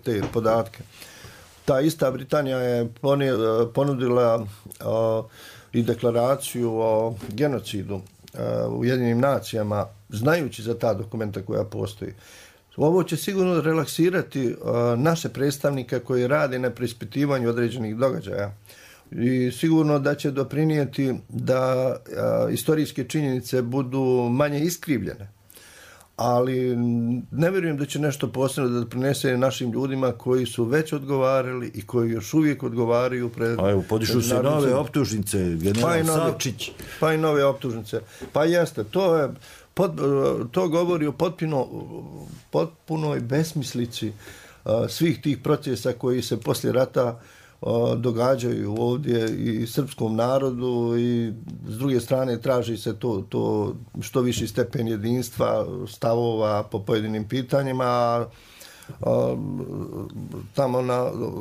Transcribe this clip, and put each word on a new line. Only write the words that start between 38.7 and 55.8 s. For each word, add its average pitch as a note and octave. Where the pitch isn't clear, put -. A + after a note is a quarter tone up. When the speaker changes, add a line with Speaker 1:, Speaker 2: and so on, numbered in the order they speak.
Speaker 1:
to E3+
je D3
pot-, C#3
to F#3
govori E3+
o D3
potpuno, D#3+
potpunoj D#3
besmislici, A#2+
a, A2+
svih D#3+
tih C#3+
procesa C#3+
koji B2
se A2+
poslije A#2+
rata, B2
a, A#2
događaju A#2
ovdje A#2+
i A2+
srpskom A#2
narodu B2
i A#2+
s G#2+
druge C3
strane C3
traži A#2+
se G#2
to, A2
to A2
što C3
viši A#2+
stepen A#2+
jedinstva, A2+